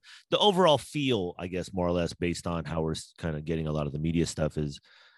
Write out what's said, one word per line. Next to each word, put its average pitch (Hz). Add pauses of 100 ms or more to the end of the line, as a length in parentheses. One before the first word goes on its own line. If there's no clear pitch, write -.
(300)
the -
overall 175
feel, 120
I 90
guess, 87
more 87
or 87
less 87
based 87
on 85
how 80
we're 80
s-, -
kind 80
of 76
getting 80
a 76
lot 76
of 67
the 76
media 82
stuff 76
is, 73 (400)